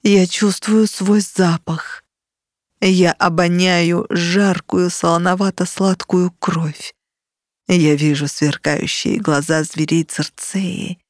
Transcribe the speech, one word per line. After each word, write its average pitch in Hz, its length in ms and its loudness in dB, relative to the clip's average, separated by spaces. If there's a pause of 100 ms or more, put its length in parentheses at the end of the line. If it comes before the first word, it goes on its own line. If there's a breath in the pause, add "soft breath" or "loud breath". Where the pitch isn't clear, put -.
Я 202 240 4
чувствую 214 600 0
свой 202 340 0
запах. - 800 -2 (760)
Я 185 320 4
обоняю 175 960 2
жаркую, 180 800 0
солоновато-сладкую 180 1400 0
кровь. 165 640 -6 (760)
Я 160 280 4
вижу 147 320 0
сверкающие - 920 -2
глаза 156 440 0
зверей 156 400 -2
Цирцеи. 190 960 -8 (100)